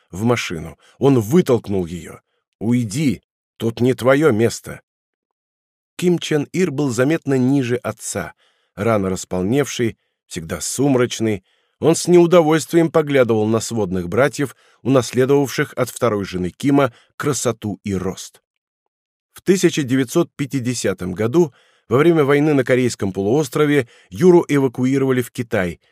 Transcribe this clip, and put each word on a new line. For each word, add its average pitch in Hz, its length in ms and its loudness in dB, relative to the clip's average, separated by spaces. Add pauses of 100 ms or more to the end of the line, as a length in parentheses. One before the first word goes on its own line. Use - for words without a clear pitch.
(100)
в 92 140 -6
машину. 87 520 -4 (220)
Он 131 220 4
вытолкнул 104 640 0
ее. 78 340 -14 (380)
«Уйди, 120 640 -2 (340)
тут 113 240 -4
не 123 140 2
твое 139 360 2
место». 104 520 -2 (1120)
Ким 175 240 0
Чен 147 320 -2
Ир 175 180 0
был 139 200 -2
заметно 135 440 0
ниже 127 400 2
отца, 98 600 -8 (420)
рано 101 340 0
располневший, 104 880 -4 (280)
всегда 82 340 -10
сумрачный. 120 800 -2 (380)
Он 156 160 2
с - 100 -6
неудовольствием 165 840 4
поглядывал 127 560 2
на 113 100 2
сводных 92 500 -4
братьев, 139 460 -2 (280)
унаследовавших 131 920 0
от 123 160 -4
второй 107 340 -2
жены 90 260 -6
Кима 139 420 0 (240)
красоту 117 640 -4
и 98 120 -6
рост. 90 480 -10 (920)
В - 100 -20
тысяча 175 400 2
девятьсот 131 540 0
пятидесятом 117 800 -4
году, 123 380 0 (360)
во 117 100 2
время 165 240 4
войны 143 320 2
на 135 80 2
Корейском 120 500 0
полуострове, 143 760 0 (200)
Юру 170 380 4
эвакуировали 135 760 0
в 120 120 -6
Китай, 95 480 -4 (120)